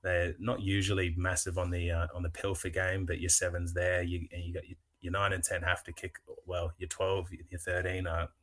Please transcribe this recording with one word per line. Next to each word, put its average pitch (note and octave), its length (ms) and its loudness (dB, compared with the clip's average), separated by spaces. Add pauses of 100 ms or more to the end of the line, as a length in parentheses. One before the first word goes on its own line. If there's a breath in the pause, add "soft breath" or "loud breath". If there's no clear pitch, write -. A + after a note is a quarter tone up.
They're F2 360 2
not G#2+ 220 -2
usually F#2+ 560 2
massive F2+ 400 2
on F2 140 0
the, F2 200 0
uh, E2+ 220 2
on F2+ 100 -4
the E2+ 60 0
pilfer F#2+ 400 -2
game, F#2 360 0
but E2+ 160 -2
your F2 80 0
seven's F2 440 2
there, F2+ 300 2
you, F2 280 -2
and F2 120 -6
you E2+ 100 -6
got F2 140 -6
your, F2 100 -14 (240)
your F2+ 120 -4
nine G2 200 4
and F2+ 100 0
ten F2+ 180 0
have F2+ 240 2
to E2+ 80 -10
kick - 240 -10 (280)
well, E2+ 320 -2
your F2 120 -6
twelve, F#2+ 400 0 (200)
your F2+ 100 -6
thirteen F2+ 480 0
are E2 220 0 (140)